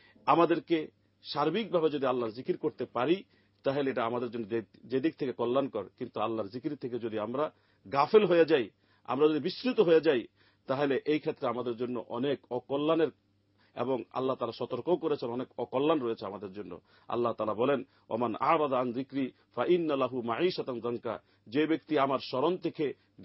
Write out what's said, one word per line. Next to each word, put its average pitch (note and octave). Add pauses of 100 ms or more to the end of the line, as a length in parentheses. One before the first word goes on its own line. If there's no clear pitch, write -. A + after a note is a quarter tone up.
(260)
আমাদেরকে D#3 (320)
সার্বিকভাবে D#3+
যদি C#3
আল্লাহর B2
জিকির C3
করতে C#3+
পারি, D3 (400)
তাহলে C3+
এটা A#2
আমাদের A#2+
জন্য A2+
যে, A2+ (220)
যে B2
দিক D3
থেকে B2+
কল্যাণকর, A#2+ (140)
কিন্তু A#2
আল্লাহর A2
জিকির B2+
থেকে B2
যদি G#2+
আমরা B2 (420)
গাফেল D3+
হয়ে E3+
যাই, C#3 (340)
আমরা C3+
যদি D#3
বিস্মৃত F#3
হয়ে E3
যাই, C#3 (400)
তাহলে C3+
এই D3+
ক্ষেত্রে D3
আমাদের A#2+
জন্য A#2+
অনেক B2+ (120)
অকল্যাণের, D3 (680)
এবং B2 (100)
আল্লাহ C3
তাআলা A#2+
সতর্কও B2+
করেছেন, D3
অনেক B2 (100)
অকল্যাণ C#3
রয়েছে A2+
আমাদের G2
জন্য। F2+ (260)
আল্লাহ A#2
তাআলা G#2+
বলেন, B2 (260)
"ওমান A2+
আ'রাদা C#3+
আন B2
যিকরি C3+ (240)
ফা A#2+
ইন্না E3
লাহু B2+
মাঈশাতান C3
যানকা", A2+ (260)
যে C#3+
ব্যক্তি D3+
আমার C3+
স্মরণ D3+
থেকে D3+ (320)